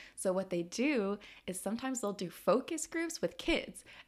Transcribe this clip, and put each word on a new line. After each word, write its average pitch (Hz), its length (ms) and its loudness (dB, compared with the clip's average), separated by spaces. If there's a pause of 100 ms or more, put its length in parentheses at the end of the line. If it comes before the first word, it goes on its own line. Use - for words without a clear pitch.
(160)
So 190 160 2
what 190 180 0
they 175 140 0
do 214 540 2 (280)
is 185 140 -4
sometimes 240 400 -2
they'll 208 120 0
do 180 180 -4
focus 269 580 2
groups 330 340 -2
with - 160 -2
kids, - 460 0 (240)